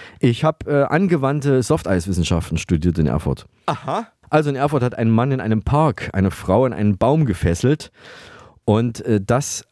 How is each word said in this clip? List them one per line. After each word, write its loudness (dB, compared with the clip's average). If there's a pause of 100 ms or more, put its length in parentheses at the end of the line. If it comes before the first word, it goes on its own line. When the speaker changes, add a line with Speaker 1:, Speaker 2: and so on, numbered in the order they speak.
(200)
Speaker 1:
Ich 0
hab, 0
äh, 2
angewandte 0
Softeiswissenschaften 0
studiert 0
in 2
Erfurt. -4 (200)
Speaker 2:
Aha. -6 (200)
Speaker 1:
Also 2
in -2
Erfurt -2
hat -2
ein 2
Mann 2
in -2
einem 0
Park 0
eine 2
Frau 2
an -2
einen 0
Baum 2
gefesselt. 0 (760)
Und, 0
äh, 2
das -4